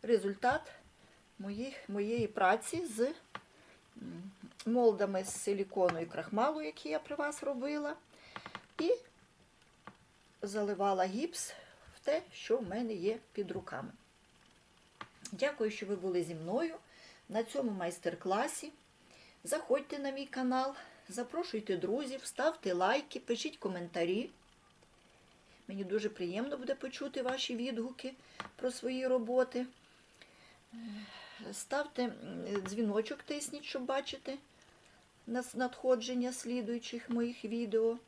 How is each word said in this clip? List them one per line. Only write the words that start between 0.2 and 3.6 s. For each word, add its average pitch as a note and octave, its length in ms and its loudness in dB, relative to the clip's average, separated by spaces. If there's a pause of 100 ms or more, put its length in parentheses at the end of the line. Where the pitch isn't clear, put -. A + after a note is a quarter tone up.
моїх, G#3+ 500 -6
моєї G#3 380 2
праці G#3+ 580 6
з, B3 280 2 (840)